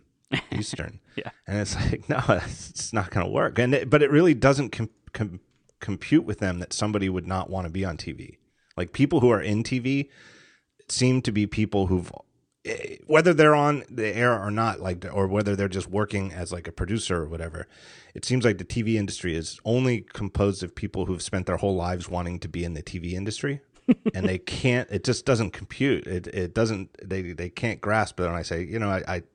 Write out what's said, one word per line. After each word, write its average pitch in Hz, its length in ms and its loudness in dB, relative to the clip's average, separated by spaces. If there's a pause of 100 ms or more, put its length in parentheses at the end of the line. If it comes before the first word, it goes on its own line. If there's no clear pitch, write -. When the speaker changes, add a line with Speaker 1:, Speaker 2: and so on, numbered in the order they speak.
(300)
Speaker 1:
<laughs> - 200 -6
Speaker 2:
Eastern. - 480 -6 (160)
Speaker 1:
Yeah. - 140 -8 (180)
Speaker 2:
And 101 140 -2
it's 104 140 -4
like, - 340 -2
<laughs> - 0 -
no, - 220 0
it's, - 400 0
it's - 240 -10
not 101 160 -2
gonna 92 180 -2
work. 127 300 0
And 123 160 4
it, - 160 0
but 147 120 6
it 139 80 4
really 160 220 6
doesn't 131 380 4
com-, 110 180 -4 (240)
com-, 92 280 -6 (380)
compute 147 460 2
with 101 140 -4
them 92 220 -2
that 90 120 -8
somebody 104 380 0
would 90 160 -2
not 95 240 -4
wanna 92 180 -4
be 95 160 -4
on 85 140 -4
T 82 140 -10
V. 65 260 -16 (360)
Like, - 200 -6
people 147 260 4
who 120 80 8
are 107 140 4
in 104 200 0
T 127 160 -2
V 135 320 -2 (800)
seem 127 320 4
to 123 100 0
be 104 160 2
people 101 420 2
who've, 90 220 0 (540)
eh, - 320 -10 (100)
whether 165 280 8
they're 151 200 10
on 147 360 4
the 107 260 -2
air 117 260 4
or 104 80 -2
not, 110 300 0
like, 90 320 -4
or 98 160 2
whether 101 260 2
they're 98 140 0
just 90 220 -4
working 98 420 -2
as, 87 180 -8
like, 87 160 -8
a 80 60 -12
producer 92 460 -2
or 78 100 -4
whatever, 82 400 -8 (460)
it - 100 -12
seems 123 220 2
like 104 100 6
the 90 80 -8
T - 160 -4
V 110 160 2
industry 95 400 -2
is 80 300 -8
only 120 480 2
composed 101 480 0
of 90 120 -10
people 98 300 -4
who've 87 180 -4
spent 92 220 -4
their 90 140 -2
whole 98 180 0
lives 87 320 -4
wanting 87 320 -6
to 92 80 -10
be 85 160 -6
in 85 80 -6
the 76 100 -8
T - 160 -12
V 87 160 -6
industry. 107 520 -6
Speaker 1:
<laughs> - 40 -20 (440)
Speaker 2:
And 92 140 -2
they 92 100 -2
can't, 123 540 0
it 98 100 -2
just - 240 -2
doesn't 113 240 2
compute. - 560 -2
It, 90 220 -6
it 90 260 -6
doesn't, 110 480 0
they, 92 300 -6
they 87 180 -8
can't 110 300 -4
grasp 104 400 0
it. - 60 2
And 85 100 -2
I 85 60 -4
say, 82 200 -4
you 92 160 -6
know, 110 100 -2
I, 95 200 0
I, 90 140 -4 (120)